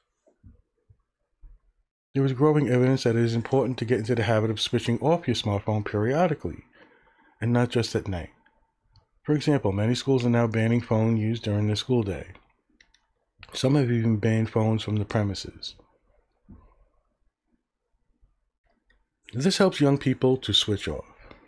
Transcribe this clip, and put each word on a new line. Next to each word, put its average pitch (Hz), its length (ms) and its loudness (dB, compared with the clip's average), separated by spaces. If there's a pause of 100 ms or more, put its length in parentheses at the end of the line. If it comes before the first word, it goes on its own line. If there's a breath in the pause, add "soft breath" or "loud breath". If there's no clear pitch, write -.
(2250)
There 135 100 2
is 135 80 0
growing 143 360 2
evidence 127 340 4
that 117 140 2
it 117 60 4
is 113 120 0
important 120 440 0
to 117 60 -4
get 113 140 0
into 113 160 -2
the 110 80 0
habit 110 280 2
of 107 100 -4
switching 117 400 -2
off 160 260 0
your 117 100 0
smartphone 104 480 -2
periodically, 127 800 -2 (800 soft breath)
and 117 120 0
not 120 180 2
just - 240 -2
at 104 140 -2
night. 87 220 -6 (920)
For 151 120 -2
example, 139 380 0
many 107 220 0
schools 127 300 0
are 120 60 2
now 117 160 2
banning 113 340 0
phone 113 360 0
use 110 240 -2
during 104 260 -2
the 107 100 0
school 123 260 -2
day. 92 260 -8 (1200)
Some 131 220 0
have 131 160 2
even 113 260 2
banned 110 340 0
phones 110 320 0
from 107 140 -4
the 104 80 -2
premises. - 720 -6 (3500)
This 147 240 0
helps 185 220 2
young 139 180 4
people 131 400 0
to - 140 -6
switch - 360 -2
off. 71 160 -8 (440 loud breath)